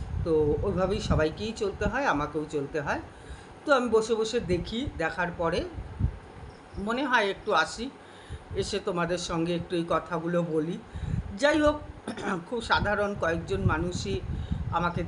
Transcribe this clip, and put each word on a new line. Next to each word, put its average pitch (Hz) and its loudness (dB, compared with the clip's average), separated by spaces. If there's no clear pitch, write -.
তো 165 0
ওইভাবেই 190 2
সবাইকেই 160 2
চলতে 208 -2
হয়, 254 2
আমাকেও 151 0
চলতে 143 -2
হয়। 208 -2
তো - -6
আমি 247 4
বসে 220 4
বসে 220 0
দেখি, 180 0
দেখার 175 0
পরে 170 0
মনে 226 0
হয় 247 4
একটু 185 -4
আসি, 160 2
এসে 196 -2
তোমাদের 175 0
সঙ্গে 170 0
একটু 170 -2
এই 165 0
কথাগুলো 165 0
বলি। 160 0
যাই 302 6
হোক, 302 6
<clears throat> 175 -4
খুব 240 -4
সাধারণ 202 2
কয়েকজন 170 0
মানুষই 170 0
আমাকে 170 0